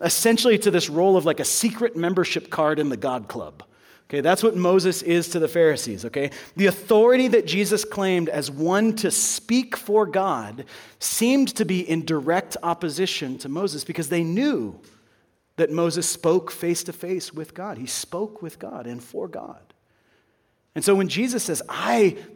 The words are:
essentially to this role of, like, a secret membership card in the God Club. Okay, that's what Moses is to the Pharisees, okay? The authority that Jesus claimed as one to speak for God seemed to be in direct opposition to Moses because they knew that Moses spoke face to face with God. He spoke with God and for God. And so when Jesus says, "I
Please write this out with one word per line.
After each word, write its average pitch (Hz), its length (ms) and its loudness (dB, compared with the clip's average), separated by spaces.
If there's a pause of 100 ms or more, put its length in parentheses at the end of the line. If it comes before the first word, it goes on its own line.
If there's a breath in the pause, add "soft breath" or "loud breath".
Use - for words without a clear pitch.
essentially 226 560 4
to 208 120 0
this 165 200 2
role 185 260 4
of, 160 80 4
like, 156 160 2
a 131 60 -2
secret 226 500 -2
membership 175 540 -2
card 156 280 2
in 147 120 0
the 123 80 -4
God 127 300 -4
Club. 78 340 -12 (480 soft breath)
Okay, 143 100 -4
that's 165 220 2
what 220 120 4
Moses 180 460 2
is 170 280 0
to 180 100 -4
the 160 100 2
Pharisees, 131 560 2
okay? 139 260 -4 (260 loud breath)
The 196 100 4
authority 233 640 4
that 214 180 4
Jesus 202 400 0
claimed 185 420 0
as 143 220 -4
one 190 460 2
to 196 140 0
speak - 680 -2
for 208 260 2
God 139 600 -2 (320 loud breath)
seemed 262 580 2
to 220 80 0
be 180 160 0
in 160 240 -2
direct 160 580 -2
opposition 165 760 -4
to 143 100 -12
Moses 151 360 -4
because 165 260 -6
they 175 120 0
knew 170 560 -2 (760 soft breath)
that 156 140 2
Moses 165 380 0
spoke 170 440 0
face 170 320 -4
to 175 80 -12
face 175 420 -8
with 156 180 -12
God. 185 240 -12
He 123 100 -12
spoke 214 540 -8
with 165 200 -12
God - 260 -12
and 120 160 -10
for - 260 -10
God. - 460 -16 (1000)
And 156 100 -6
so 202 100 4
when 196 140 2
Jesus 226 340 -2
says, 160 260 -4
"I 208 480 2 (200 loud breath)